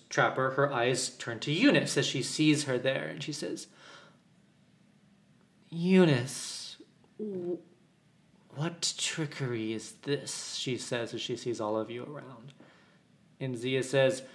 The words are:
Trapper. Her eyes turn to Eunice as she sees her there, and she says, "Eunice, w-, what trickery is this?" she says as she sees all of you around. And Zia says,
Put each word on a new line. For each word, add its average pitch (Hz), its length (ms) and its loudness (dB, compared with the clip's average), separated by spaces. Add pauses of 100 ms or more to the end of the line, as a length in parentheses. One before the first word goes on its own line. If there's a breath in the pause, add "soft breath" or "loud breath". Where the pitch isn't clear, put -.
(100)
Trapper. 131 420 2
Her 139 200 2
eyes 123 380 2
turn 113 300 -8
to 147 120 -4
Eunice 196 440 4
as 139 100 2
she 135 160 -2
sees 147 420 2
her 127 140 0
there, 135 300 -2
and 156 140 -10
she 151 100 -8
says, - 340 -8 (2000 loud breath)
"Eunice, 170 1040 4 (420)
w-, 180 400 -6 (960)
what 170 440 -4
trickery 120 760 -4
is 107 200 -8 (100)
this?" - 520 -6
she 127 220 -4
says 117 380 -4
as 113 60 -4
she 120 160 -6
sees 113 240 -4
all 107 180 0
of 110 120 -4
you 120 140 -10
around. 131 480 -16 (880 soft breath)
And 131 160 -6
Zia 127 260 0
says, 131 400 4 (120)